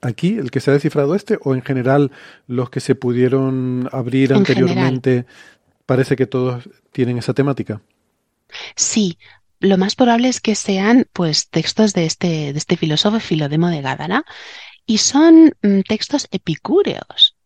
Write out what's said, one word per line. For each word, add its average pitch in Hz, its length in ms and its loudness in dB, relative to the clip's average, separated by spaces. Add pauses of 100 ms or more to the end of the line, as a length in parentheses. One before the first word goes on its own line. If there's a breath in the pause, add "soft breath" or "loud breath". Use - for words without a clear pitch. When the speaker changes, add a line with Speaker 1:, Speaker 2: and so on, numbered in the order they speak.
Speaker 1:
aquí, 170 360 -4
el 131 140 -8
que 135 80 -4
se - 100 -2
ha 139 40 4
descifrado 143 420 0
este, 208 260 -4
o 135 140 -2
en 123 60 -6
general 135 500 0 (340 loud breath)
los 123 240 -6
que - 80 -10
se 131 160 -2
pudieron 127 960 -2
abrir 131 400 0
Speaker 2:
En 131 80 4
Speaker 1:
anteriormente, 131 720 0
Speaker 2:
general. 123 160 0 (600 soft breath)
Speaker 1:
parece 131 280 0
que 131 140 0
todos 127 400 -4 (240)
tienen 123 260 -2
esa 120 160 -4
temática. 120 460 -4 (960 loud breath)
Speaker 2:
Sí, 196 420 -2 (400 soft breath)
lo 190 200 2
más 190 180 0
probable 240 320 2
es 247 120 -4
que 214 140 -2
sean, 202 580 2
pues, 156 380 -2
textos 202 420 0
de 170 140 0
este, 156 460 -4
de 147 60 -8
este 170 180 -2
filósofo, 170 420 0
Filodemo 156 500 -2
de 156 140 -4
Gádara, 156 420 -4 (600 loud breath)
y 214 120 0
son, 320 640 6
mm, 196 260 2
textos - 420 -4
epicúreos. - 1000 -2 (140)